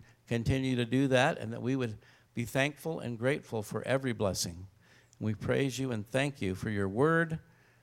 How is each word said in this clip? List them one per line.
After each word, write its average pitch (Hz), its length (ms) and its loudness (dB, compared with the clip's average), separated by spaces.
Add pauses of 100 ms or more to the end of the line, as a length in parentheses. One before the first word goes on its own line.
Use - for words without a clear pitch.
(280)
continue 131 480 0
to 120 100 0
do 131 220 2
that 131 300 6
and 113 160 -6
that 113 80 -6
we 127 140 0
would 117 220 -2 (360)
be 120 120 -4
thankful 147 540 -2
and 117 200 -6
grateful 120 420 0
for - 260 -6
every 135 240 0
blessing. 95 540 -2 (540)
We 110 160 0
praise 127 420 0
you 131 140 -2
and 107 160 -4
thank 139 340 0
you 95 140 -2
for 110 160 -4
your 101 180 0
word. 160 500 2 (440)